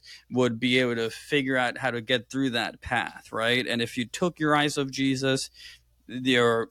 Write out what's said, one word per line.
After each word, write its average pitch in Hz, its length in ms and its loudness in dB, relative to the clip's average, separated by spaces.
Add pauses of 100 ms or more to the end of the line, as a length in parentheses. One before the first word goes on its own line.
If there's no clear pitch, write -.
(320)
would 120 280 2
be 127 180 2
able 123 180 2
to 113 140 -2
figure 135 480 -2
out 120 220 0
how 127 120 -2
to 120 100 -4
get 117 280 -2
through 135 220 -2
that 113 300 -4
path, - 520 -4
right? 117 340 2
And 117 140 -2
if 117 160 -6
you 120 80 -2
took - 340 -4
your 151 160 2
eyes 147 220 2
off 135 140 -2
Jesus, 135 580 0 (580)
there, 120 640 2